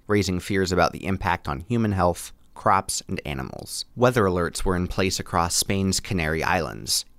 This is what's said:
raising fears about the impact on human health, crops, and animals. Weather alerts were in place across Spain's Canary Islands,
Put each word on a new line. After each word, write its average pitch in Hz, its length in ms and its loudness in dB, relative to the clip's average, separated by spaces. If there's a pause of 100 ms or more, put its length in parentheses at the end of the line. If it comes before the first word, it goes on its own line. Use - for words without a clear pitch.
raising 95 320 2
fears 95 320 0
about 87 220 4
the - 120 -8
impact 90 440 -2
on 71 120 -4
human 113 320 0
health, 90 400 0 (220)
crops, - 540 0
and 95 160 -6
animals. - 600 -10 (100)
Weather 123 280 4
alerts 90 400 0
were 92 120 2
in 90 100 0
place 95 320 0
across 90 380 0
Spain's 95 420 0
Canary 80 460 -2
Islands, 60 600 -2 (140)